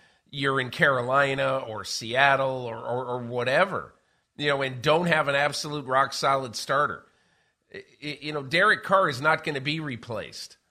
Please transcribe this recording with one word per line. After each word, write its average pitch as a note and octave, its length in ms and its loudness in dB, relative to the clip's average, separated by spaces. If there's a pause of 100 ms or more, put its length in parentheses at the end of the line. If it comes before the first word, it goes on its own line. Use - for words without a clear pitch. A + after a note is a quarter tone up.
(300)
you're C#3 300 0
in B2 100 -4
Carolina C3+ 880 2
or A2 240 -8
Seattle C3 840 2
or, A2+ 100 -6
or, B2 280 -4
or B2 140 -4
whatever, B2 800 0 (400)
you D3 100 -4
know, C#3 160 0
and B2+ 180 -4
don't D#3 260 4
have D#3 200 2
an C#3 80 0
absolute D3 520 -2
rock C3 260 2
solid C3+ 420 0
starter. C#3 500 -2 (680)
I, - 80 -12 (180)
I, D3 200 -10
you D3+ 120 -10
know, C#3+ 120 -6
Derek F3+ 400 2
Carr F#3+ 240 4
is B2+ 120 -4
not D#3 220 2
gonna D3 180 -4
be D3 200 -4
replaced. A2+ 760 -10 (140)